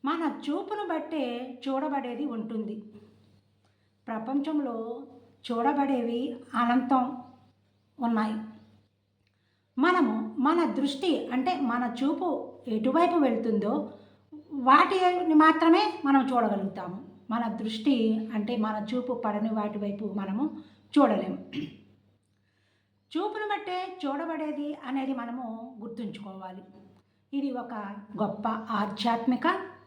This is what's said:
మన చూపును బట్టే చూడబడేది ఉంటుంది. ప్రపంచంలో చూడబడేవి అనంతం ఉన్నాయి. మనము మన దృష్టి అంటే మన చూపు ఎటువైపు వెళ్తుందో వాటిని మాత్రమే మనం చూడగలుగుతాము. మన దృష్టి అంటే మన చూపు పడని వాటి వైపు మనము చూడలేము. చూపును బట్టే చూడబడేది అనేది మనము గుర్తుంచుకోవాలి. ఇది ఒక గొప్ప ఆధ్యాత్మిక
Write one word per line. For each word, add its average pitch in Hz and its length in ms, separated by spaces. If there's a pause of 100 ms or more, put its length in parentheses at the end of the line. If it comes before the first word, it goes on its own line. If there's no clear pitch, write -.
మన 311 260 (180)
చూపును 392 380
బట్టే 262 680 (120)
చూడబడేది 269 560
ఉంటుంది. 220 580 (1200)
ప్రపంచంలో 247 960 (480)
చూడబడేవి 247 840 (200)
అనంతం 247 680 (760)
ఉన్నాయి. 220 360 (1400)
మనము 285 600
మన 320 260
దృష్టి 277 680
అంటే 277 300
మన 247 420
చూపు 330 500 (140)
ఎటువైపు 311 480
వెళ్తుందో 226 760 (640)
వాటిని 359 800
మాత్రమే 330 720
మనం 277 280
చూడగలుగుతాము. 196 720 (260)
మన 233 160
దృష్టి 220 840
అంటే 220 240
మన 214 280 (100)
చూపు 247 180
పడని 214 360
వాటి 208 300
వైపు 202 380
మనము 202 400 (400)
చూడలేము. 214 400 (1800)
చూపును 427 300
బట్టే 370 580
చూడబడేది 302 800
అనేది 262 280
మనము 233 640
గుర్తుంచుకోవాలి. 196 840 (720)
ఇది 277 180
ఒక 247 220 (480)
గొప్ప - 260
ఆధ్యాత్మిక 233 1160 (220)